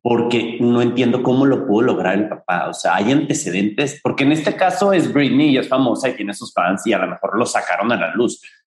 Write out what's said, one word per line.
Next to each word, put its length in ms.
porque 580
no 240
entiendo 400
cómo 240
lo 200
pudo 160
lograr 360
el 100
papá. 420
O 40
sea, 220
hay 160
antecedentes, 880
porque 220
en 80
este 240
caso 360
es 200
Britney 380
y 80
es 100
famosa 400
y 80
tiene 180
sus 180
fans 340
y 80
a 40
lo 100
mejor 300
lo 80
sacaron 460
a 40
la 180
luz, 260